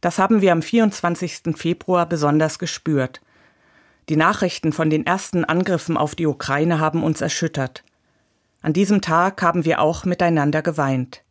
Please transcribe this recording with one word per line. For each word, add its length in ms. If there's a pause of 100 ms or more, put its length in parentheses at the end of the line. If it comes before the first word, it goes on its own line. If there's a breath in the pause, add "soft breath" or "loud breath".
Das 160
haben 220
wir 120
am 100
vierundzwanzigsten 920
Februar 500
besonders 520
gespürt. 640 (840 soft breath)
Die 80
Nachrichten 560
von 180
den 160
ersten 380
Angriffen 520
auf 180
die 120
Ukraine 520
haben 240
uns 200
erschüttert. 600 (800)
An 100
diesem 280
Tag 420
haben 220
wir 160
auch 240
miteinander 580
geweint. 680